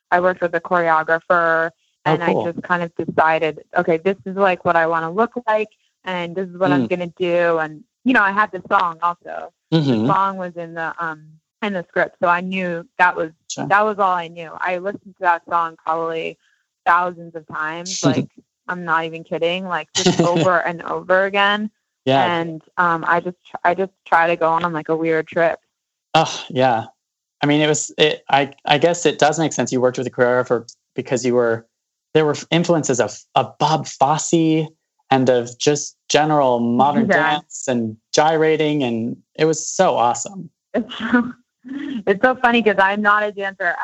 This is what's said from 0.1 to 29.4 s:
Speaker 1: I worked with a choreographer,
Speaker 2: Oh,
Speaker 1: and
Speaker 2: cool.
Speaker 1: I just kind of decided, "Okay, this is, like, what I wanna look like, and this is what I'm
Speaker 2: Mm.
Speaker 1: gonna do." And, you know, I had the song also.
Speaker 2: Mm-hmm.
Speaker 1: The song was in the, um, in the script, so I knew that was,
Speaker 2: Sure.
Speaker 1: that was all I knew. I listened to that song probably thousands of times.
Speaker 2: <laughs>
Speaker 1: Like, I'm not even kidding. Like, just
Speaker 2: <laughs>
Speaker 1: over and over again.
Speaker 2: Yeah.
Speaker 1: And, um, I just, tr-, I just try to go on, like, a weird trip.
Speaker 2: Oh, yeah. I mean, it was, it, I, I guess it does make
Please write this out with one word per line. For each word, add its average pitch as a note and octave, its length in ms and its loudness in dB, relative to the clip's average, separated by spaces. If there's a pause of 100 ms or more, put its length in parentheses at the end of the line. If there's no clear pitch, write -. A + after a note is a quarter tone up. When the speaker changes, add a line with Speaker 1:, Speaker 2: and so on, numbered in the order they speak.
Speaker 1:
I F3+ 100 4
worked F#3 220 0
with E3+ 120 -2
a E3 60 -2
choreographer, E3 1080 0 (360)
Speaker 2:
Oh, D3+ 60 2
Speaker 1:
and D#3 100 0
Speaker 2:
cool. F3 240 0
Speaker 1:
I E3+ 60 -4
just - 120 -12
kind F3 180 -2
of E3+ 140 -8
decided, D#3+ 680 0 (120)
"Okay, F3 220 2
this F#3+ 180 -2 (100)
is, F#3+ 100 -8
like, F#3+ 280 0
what E3+ 120 2
I E3 100 4
wanna E3 240 -2
look A3 220 -2 (140)
like, G#3+ 220 0 (360)
and F3 320 -6
this F#3+ 120 -4
is F3 100 -16
what F#3 140 2
I'm D3 140 2
Speaker 2:
Mm. - 40 -6
Speaker 1:
gonna F3+ 160 -2 (100)
do." E3+ 420 0
And, D#3 260 -8 (200)
you B3+ 80 2
know, A3+ 100 4
I G3 100 2
had G#3 200 0
the F#3 160 -10
song F3+ 340 0
also. E3 500 -6 (200)
Speaker 2:
Mm-hmm. C3 340 2
Speaker 1:
The F#3+ 60 2
song F#3+ 240 0
was F3+ 200 -8
in E3 180 -12
the, E3 240 -8
um, D#3 260 -8 (380)
in G#3 100 -4
the F3 160 -6
script, - 320 -2
so F3+ 80 0
I F3 140 2
knew F3+ 440 -6 (120)
that F3+ 180 4
was, E3 140 -4 (180)
Speaker 2:
Sure. - 200 -8
Speaker 1:
that G3+ 160 4
was G#3+ 140 -2
all F#3+ 140 2
I E3+ 160 -4
knew. E3+ 220 -14 (100)
I F3+ 180 -4
listened F#3+ 380 -10
to G3 60 -18
that E3+ 260 2
song E3 280 -2
probably E3 600 -4 (480)
thousands E3+ 520 0
of D#3 100 -16
times. E3 540 -8
Speaker 2:
<laughs> - 40 0
Speaker 1:
Like, D3 240 0 (380)
I'm F3+ 180 -8
not E3 200 0
even E3 200 -10
kidding. E3+ 420 -4
Like, E3 280 -6
just F3+ 260 2
Speaker 2:
<laughs> - 0 -
Speaker 1:
over E3+ 400 2
and E3+ 220 -4
over F3+ 420 0
again. G3+ 460 0 (340)
Speaker 2:
Yeah. C3+ 300 2
Speaker 1:
And, E3 280 -6 (140)
um, E3+ 300 0
I F3 140 2
just, F3+ 160 -8 (120)
tr-, - 160 -12
I F3 100 2
just F#3+ 180 -4 (120)
try E3 220 2
to E3+ 100 2
go D#3+ 140 2
on, E3+ 220 0
like, D#3 160 -6
a D#3+ 80 0
weird D#3+ 320 -2
trip. E3 320 0 (560)
Speaker 2:
Oh, - 320 0
yeah. B2+ 360 2 (580)
I C#3+ 40 2
mean, D3 140 4
it D3+ 60 2
was, D3 320 -2
it, - 320 2
I, C#3+ 220 2 (140)
I D3 120 4
guess E3 260 2
it C#3+ 140 2
does D3+ 200 2
make D3+ 140 0